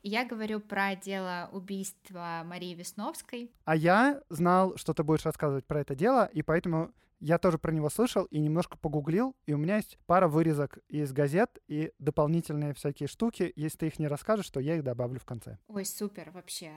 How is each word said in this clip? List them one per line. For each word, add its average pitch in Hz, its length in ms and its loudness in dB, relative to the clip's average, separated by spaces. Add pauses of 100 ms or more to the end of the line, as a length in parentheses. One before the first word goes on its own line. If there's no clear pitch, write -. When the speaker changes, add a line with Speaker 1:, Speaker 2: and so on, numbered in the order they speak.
Speaker 1:
И 202 80 -8
я 233 160 -2
говорю 220 340 -4
про 196 360 -2
дело 185 580 -6
убийства 185 920 -10
Марии 175 280 -10
Весновской. 240 800 -10 (140)
Speaker 2:
А 160 100 4
я 208 540 6
знал, 175 460 4
что - 180 -4
ты 165 100 0
будешь 151 220 2
рассказывать 143 400 -2
про 147 160 0
это 139 140 -6
дело, 220 380 4
и 156 80 0
поэтому 160 500 0 (320)
я 165 140 4
тоже 165 220 2
про - 120 -2
него 156 180 2
слышал 214 420 2
и 151 80 0
немножко 156 400 0
погуглил, 160 560 0 (100)
и 147 80 -2
у 147 60 0
меня 175 160 0
есть - 320 -4
пара 180 200 6
вырезок 151 600 2
из 143 260 -4
газет 147 540 2
и 151 320 -4
дополнительные 151 760 0
всякие 143 340 -6
штуки. 220 480 -2
Если 156 220 -4
ты 160 100 -2
их - 120 -4
не 151 80 0
расскажешь, 190 420 -2
то 143 100 -4
я 147 180 0
их 151 60 -2
добавлю 123 360 -4
в - 60 -14
конце. 117 420 -12
Speaker 1:
Ой, 208 180 -6
супер, 190 460 -8
вообще, 175 460 -12